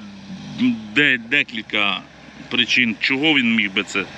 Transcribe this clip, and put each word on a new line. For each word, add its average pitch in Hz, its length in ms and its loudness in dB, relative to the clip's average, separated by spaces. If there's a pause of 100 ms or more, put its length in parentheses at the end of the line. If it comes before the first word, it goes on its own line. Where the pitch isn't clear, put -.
(960)
де-, 139 220 4
декілька 110 840 -2 (500)
причин, 120 500 2
чого 143 340 2
він 117 220 4
міг 104 160 2
би 101 120 0
це 95 200 -4 (140)